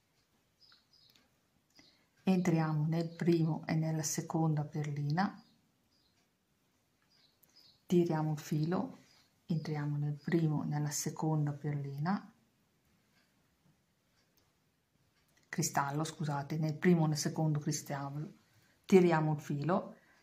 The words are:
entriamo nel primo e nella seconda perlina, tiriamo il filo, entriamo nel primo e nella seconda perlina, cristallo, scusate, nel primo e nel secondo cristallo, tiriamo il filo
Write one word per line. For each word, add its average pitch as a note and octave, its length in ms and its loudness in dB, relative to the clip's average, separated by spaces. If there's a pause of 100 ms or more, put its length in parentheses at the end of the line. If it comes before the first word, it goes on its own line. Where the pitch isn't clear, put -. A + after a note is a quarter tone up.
(2250)
entriamo D#3+ 640 2
nel E3 220 0
primo E3 580 0
e - 80 -2
nella D#3 300 -2
seconda D#3+ 600 0
perlina, D3 800 -4 (2500)
tiriamo D#3+ 480 2
il D3 60 -4
filo, D#3+ 640 -4 (480)
entriamo D3 480 -4
nel D3 200 -4
primo D#3+ 480 0
e - 20 -4
nella D3 240 -2
seconda D3+ 640 -2
perlina, C#3+ 800 -6 (3250)
cristallo, D3 540 0
scusate, D3 560 -4
nel D#3 180 -2
primo F3 280 6
e D#3 60 2
nel D3+ 60 0
secondo D#3 440 0
cristallo, C#3+ 720 -6 (520)
tiriamo E3 480 6
il D3+ 80 -2
filo D3 560 -2 (260)